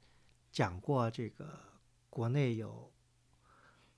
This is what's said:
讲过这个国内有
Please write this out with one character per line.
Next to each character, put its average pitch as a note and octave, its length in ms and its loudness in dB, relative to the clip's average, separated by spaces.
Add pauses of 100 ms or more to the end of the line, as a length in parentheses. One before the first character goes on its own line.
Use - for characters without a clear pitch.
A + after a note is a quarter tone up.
(520)
讲 F#2 300 0
过 B2+ 300 4
这 A2+ 180 -4
个 D3 180 -12 (640)
国 A#2 200 -2
内 B2+ 260 4
有 A2 360 -8 (1080)